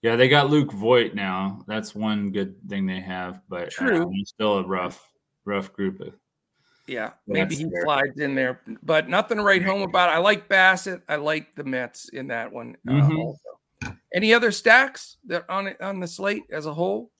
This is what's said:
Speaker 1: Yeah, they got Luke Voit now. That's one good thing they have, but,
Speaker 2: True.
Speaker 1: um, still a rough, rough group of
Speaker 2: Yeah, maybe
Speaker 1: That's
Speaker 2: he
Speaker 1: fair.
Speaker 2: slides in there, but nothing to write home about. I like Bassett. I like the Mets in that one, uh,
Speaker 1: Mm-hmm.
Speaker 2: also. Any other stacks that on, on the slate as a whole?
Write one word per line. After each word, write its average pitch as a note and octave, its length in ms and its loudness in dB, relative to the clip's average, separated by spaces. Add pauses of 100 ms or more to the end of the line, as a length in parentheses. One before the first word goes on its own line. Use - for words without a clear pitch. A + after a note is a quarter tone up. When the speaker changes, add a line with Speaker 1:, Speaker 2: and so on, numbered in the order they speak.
Speaker 1:
Yeah, A2+ 140 2
they B2+ 120 8
got C#3+ 220 6
Luke D3 220 2
Voit A2 420 2
now. G2 520 -4
That's G#2+ 280 -6
one G#2 360 -2
good G2 260 -4 (120)
thing G2 180 -4
they F#2 140 -4
have, F#2 480 -10
but, F2 220 -8
Speaker 2:
True. E3+ 320 0
Speaker 1:
um, G2 220 -4
still G#2 340 0
a F#2 80 -4
rough, F2+ 420 -6 (360)
rough G2 280 -6
group F#2+ 280 -4
of - 140 -14 (720)
Speaker 2:
Yeah, A2+ 260 -8 (140)
maybe - 140 -2
Speaker 1:
That's F#3 180 -2
Speaker 2:
he D#3+ 120 -6
Speaker 1:
fair. F3 120 -4
Speaker 2:
slides C#3 380 0
in C#3 140 -2
there, B2+ 280 -2 (200)
but D#3+ 260 0
nothing G#3+ 300 0
to G#3 60 -2
write F#3+ 180 4
home F#3+ 200 0
about. F3+ 280 2
I D#3 80 2
like G#3 300 2
Bassett. F#3 600 4
I D#3 80 -2
like D3+ 400 -4
the D3 80 -10
Mets B2+ 460 -8
in C3 180 -10
that A2+ 240 -6
one, A#2+ 240 -14 (120)
uh, B2+ 40 0
Speaker 1:
Mm-hmm. C#3+ 240 4
Speaker 2:
also. D#3+ 220 -6 (760)
Any A3 200 4
other A#3 180 4
stacks B3+ 640 4 (100)
that F3 220 -6
on, G3 320 -6
on F#3+ 200 -6
the F3+ 60 -6
slate G3 440 -4
as D3+ 160 -6
a D3+ 80 -6
whole? G3 460 -2